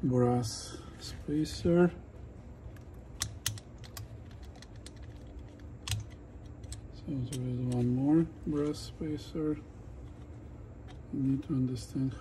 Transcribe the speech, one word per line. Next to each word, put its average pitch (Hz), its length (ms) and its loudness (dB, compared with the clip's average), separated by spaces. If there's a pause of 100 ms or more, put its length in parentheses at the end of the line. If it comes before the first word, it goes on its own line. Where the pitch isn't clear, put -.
brass 123 720 6 (220)
spacer. 170 920 6 (4000)
So - 140 -12
there 127 400 -2
is 123 120 0 (160)
one 123 200 4
more 151 320 8 (180)
brass 147 320 2
spacer. 151 800 -2 (1600)
You 143 100 2
need 135 240 4
to 139 60 2
understand 131 680 2